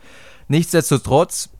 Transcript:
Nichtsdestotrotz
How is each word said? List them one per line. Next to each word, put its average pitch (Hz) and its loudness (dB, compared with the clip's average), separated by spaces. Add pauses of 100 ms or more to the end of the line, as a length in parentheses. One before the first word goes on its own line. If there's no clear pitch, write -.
(480)
Nichtsdestotrotz 151 0 (100)